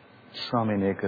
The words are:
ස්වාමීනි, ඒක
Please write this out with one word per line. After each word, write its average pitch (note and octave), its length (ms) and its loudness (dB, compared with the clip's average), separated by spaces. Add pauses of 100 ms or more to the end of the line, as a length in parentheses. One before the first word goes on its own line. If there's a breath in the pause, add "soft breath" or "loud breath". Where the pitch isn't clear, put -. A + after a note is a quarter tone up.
(340)
ස්වාමීනි, A2 520 0
ඒක G2 220 0